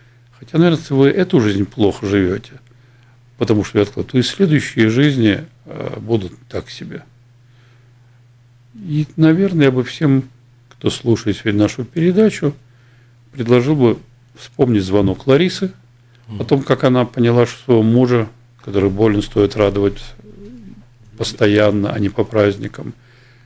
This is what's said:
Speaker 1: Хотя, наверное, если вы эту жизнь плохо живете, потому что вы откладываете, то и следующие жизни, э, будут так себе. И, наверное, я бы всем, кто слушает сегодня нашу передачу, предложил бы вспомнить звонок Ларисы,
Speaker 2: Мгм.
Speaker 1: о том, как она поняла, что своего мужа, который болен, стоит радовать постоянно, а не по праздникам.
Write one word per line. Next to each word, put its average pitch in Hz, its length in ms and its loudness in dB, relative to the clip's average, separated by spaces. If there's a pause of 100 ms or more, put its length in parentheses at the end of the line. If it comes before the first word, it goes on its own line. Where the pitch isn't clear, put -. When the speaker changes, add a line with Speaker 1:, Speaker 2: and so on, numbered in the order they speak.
(380)
Speaker 1:
Хотя, - 200 -8
наверное, 170 220 2
если - 140 -8
вы 139 140 6
эту 180 320 0
жизнь 104 260 0
плохо 104 400 -2
живете, 98 540 -2 (800)
потому 104 260 0
что - 140 -4
вы 101 40 4
откладываете, - 300 -6
то 131 60 0
и 123 40 2
следующие 131 680 0
жизни, 123 540 0 (220)
э, - 340 -10
будут 104 320 -4 (160)
так - 220 -10
себе. - 320 -16 (1700)
И, 156 320 -4 (100)
наверное, 165 500 2
я 135 40 4
бы 127 140 0
всем, 135 400 -2 (440)
кто - 220 -6
слушает 107 460 -2
сегодня 104 260 -2
нашу 110 220 -2
передачу, 175 680 0 (800)
предложил 123 440 2
бы 120 220 2 (360)
вспомнить 117 480 -2
звонок 95 440 0
Ларисы, 175 440 2 (560)
Speaker 2:
Мгм. 104 140 -12
Speaker 1:
о 107 40 -6
том, 139 180 0
как 131 220 -2
она 127 200 2
поняла, 117 420 2
что - 180 -10
своего 117 180 2
мужа, 120 460 2 (340)
который 98 280 0
болен, 104 320 2
стоит 101 340 0
радовать 101 460 0 (1120)
постоянно, 104 760 0
а - 80 -6
не 101 80 -2
по 104 160 -4
праздникам. 104 720 -2 (520)